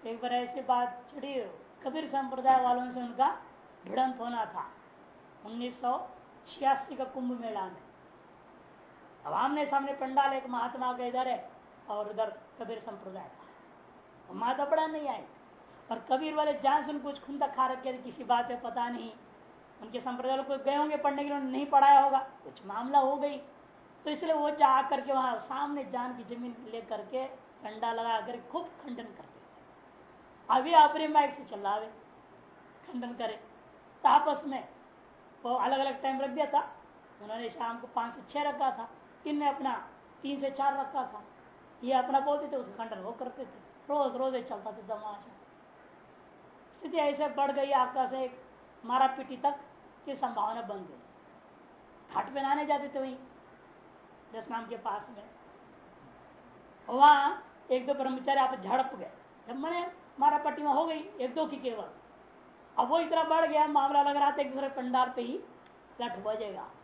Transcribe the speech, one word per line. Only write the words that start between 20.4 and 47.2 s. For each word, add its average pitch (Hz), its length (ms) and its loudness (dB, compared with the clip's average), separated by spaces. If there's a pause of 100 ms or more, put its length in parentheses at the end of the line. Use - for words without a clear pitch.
गए 277 180 0
होंगे 302 220 0
पढ़ने 285 200 0
के 285 60 -2
लिए, 285 100 -2
उन्होंने 269 180 -4
नहीं 277 160 -2
पढ़ाया 277 340 10
होगा, 262 260 2 (160)
कुछ - 220 -16
मामला 247 340 2
हो 269 180 4
गई, 285 240 -4 (640)
तो 302 40 -2
इसलिए 320 240 0
वो 294 180 2
जा 269 300 6
करके 269 320 -2
वहां 254 280 0
सामने 285 440 -4
जान 247 320 -6
की 220 80 -14
जमीन 240 460 -10
लेकर 220 340 -8
के 262 420 -8 (160)
डंडा 269 300 -4
लगा 226 280 -2
कर - 200 -10 (100)
खूब 349 260 -8
खंडन 240 280 -12
करते - 160 -18
थे। - 40 -18 (1200)
अभी 269 260 4
अपने 302 320 8
माइक 294 260 4
से 269 120 -14
चिल्लावे, 208 480 -4 (960)
खंडन 240 260 -8
करे। 214 300 -6 (600)
तो 262 60 8
आपस 294 360 4
में 269 240 -6 (720)
वो 240 80 -2
अलग-अलग 262 500 2
टाइम 262 200 0
रख 269 80 -2
दिया 285 180 0
था, - 280 2 (460)
उन्होंने 226 280 -8
शाम 233 300 -6
को 220 80 -12
पांच 240 280 -4
से 262 80 -16
छह 294 200 -4
रखा 262 280 0
था, 226 180 -8 (360)
इनने 294 240 2
अपना 269 400 -4 (320)
तीन 277 180 -4
से 269 120 -2
चार 277 280 0
रखा 269 240 -4
था। 214 200 -10 (600)
ये 254 100 0
अपना 262 260 4
बोलते 294 280 0
थे, 285 80 -6
उसका 208 200 -6
खंडन 220 260 -10
वो 220 120 -10
करते 254 320 -10
थे। - 220 -20 (220)
रोज 277 260 2
रोज 254 200 -2
ये 233 80 -2
चलता 214 280 -10
था 208 160 -14
तमाशा। 214 440 -10 (1500)
स्थिति 330 180 -4
ऐसे 285 320 2